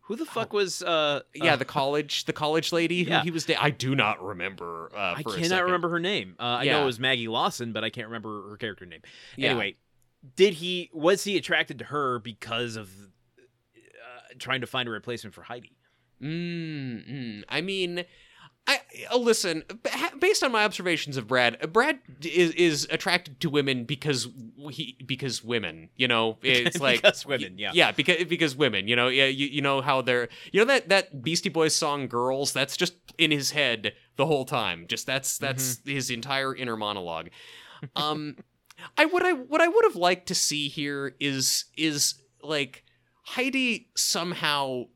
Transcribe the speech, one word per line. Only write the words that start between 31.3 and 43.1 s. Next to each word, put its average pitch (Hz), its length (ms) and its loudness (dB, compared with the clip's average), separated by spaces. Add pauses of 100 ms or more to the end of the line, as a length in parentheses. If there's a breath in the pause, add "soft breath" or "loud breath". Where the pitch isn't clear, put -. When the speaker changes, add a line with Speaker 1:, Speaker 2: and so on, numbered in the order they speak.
Speaker 2:
Boys 160 260 2
song 143 320 -2
"Girls." 131 460 0
That's 135 240 -2
just 180 160 0 (240)
in 160 120 4
his 143 200 0
head 117 420 0 (240 soft breath)
the 139 80 2
whole 143 220 0
time. 92 420 -2
Just 113 180 -4
that's, 135 300 -2
that's 131 400 -4
Speaker 1:
Mm-hmm. - 140 -12
Speaker 2:
his 135 200 -4
entire 135 460 -4
inner 120 220 -4
monologue. 90 500 -4 (680 loud breath)
Um, 151 400 -4 (300)
<laughs> - 300 -14
I, 294 80 8
what 359 220 2
I, 359 80 4
what 269 260 -2
I 339 80 6
would 453 160 6
have 339 120 4
liked 180 320 2
to 185 60 -4
see 147 340 0
here 139 520 -6
is, 135 460 0 (100)
is, 151 380 0 (280)
like, 143 400 -4 (420)